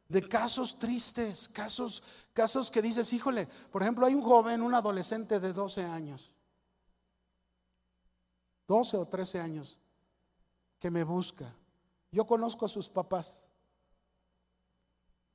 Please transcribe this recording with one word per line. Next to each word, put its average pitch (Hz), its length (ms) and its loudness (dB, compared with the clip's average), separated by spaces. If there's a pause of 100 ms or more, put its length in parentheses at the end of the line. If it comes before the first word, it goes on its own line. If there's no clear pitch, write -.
de 185 200 0
casos 240 520 -2
tristes, 233 680 -2
casos, 220 540 -6 (300)
casos 226 400 2
que 226 100 2
dices, 226 300 0
híjole, 233 340 0 (240)
por 185 120 -2
ejemplo, 233 220 2
hay 262 100 8
un 285 80 2
joven, 233 400 6
un 240 120 0
adolescente 214 640 0
de 185 140 -4
doce 185 320 -4
años, 160 480 -10 (2250)
doce 220 320 2
o 175 80 -4
trece 185 340 -6
años, 156 380 -10 (1000)
que 175 120 -4
me 170 140 0
busca. 156 500 -6 (580)
Yo 214 140 2
conozco 226 400 0
a - 20 0
sus - 200 -8
papás. 180 500 -6 (2000)